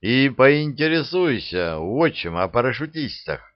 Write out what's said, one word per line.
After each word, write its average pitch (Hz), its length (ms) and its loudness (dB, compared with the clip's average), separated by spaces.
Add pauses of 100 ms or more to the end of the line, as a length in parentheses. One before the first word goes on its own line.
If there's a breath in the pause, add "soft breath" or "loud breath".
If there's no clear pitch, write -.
И 127 280 2
поинтересуйся 139 1500 0
у 90 220 -4
отчима 90 440 0
о 95 60 -2
парашютистах. 123 1080 -4